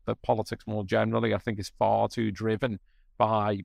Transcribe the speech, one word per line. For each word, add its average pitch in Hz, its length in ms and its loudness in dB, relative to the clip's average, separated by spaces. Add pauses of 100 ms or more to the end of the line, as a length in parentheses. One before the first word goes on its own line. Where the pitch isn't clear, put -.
the 117 100 -2
politics - 520 -2
more 107 160 -4
generally, 110 500 2
I 104 40 0
think 104 220 -4
is 101 180 -10
far 107 300 2
too 110 240 -2
driven 110 480 -2 (380)
by 107 480 2